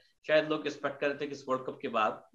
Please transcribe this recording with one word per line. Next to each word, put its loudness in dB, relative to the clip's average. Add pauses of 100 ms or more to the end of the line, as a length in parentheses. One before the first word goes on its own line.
(280)
शायद 6
लोग -2
एक्सपेक्ट -4
कर 2
रहे 0
थे -4
कि -6
इस -10
वर्ल्ड 0
कप -8
के -6
बाद 0 (120)